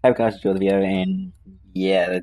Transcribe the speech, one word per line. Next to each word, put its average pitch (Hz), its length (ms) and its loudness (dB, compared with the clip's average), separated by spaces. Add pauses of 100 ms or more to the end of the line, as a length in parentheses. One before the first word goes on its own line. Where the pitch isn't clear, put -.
Hope 127 160 4
you 113 60 0
guys 110 100 0
enjoy 98 200 -2
the 95 40 -2
video, 98 240 2
and 95 500 -2 (420)
yeah 92 480 0